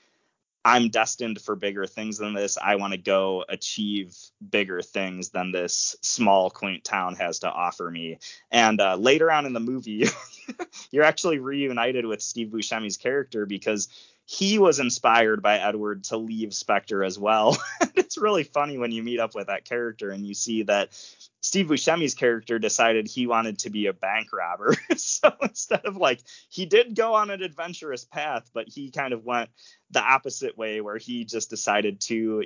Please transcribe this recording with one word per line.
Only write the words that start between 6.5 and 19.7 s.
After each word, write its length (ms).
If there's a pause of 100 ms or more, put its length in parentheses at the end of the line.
quaint 320
town 340
has 240
to 100
offer 380
me." 300 (320)
And, 300
uh, 160
later 340
on 160
in 60
the 80
movie, 460 (420)
<laughs> 420
you're 140
actually 340
reunited 680
with 160
Steve 280
Buscemi's 480
character 500
because 420 (360)
he 340
was 200
inspired 640
by 160
Edward 460
to 120
leave 380
Spectre 500
as 140
well. 380 (240)
<laughs> 140
It's 240
really 240
funny 340
when 140
you 140
meet 160
up 160
with 100
that 180
character 460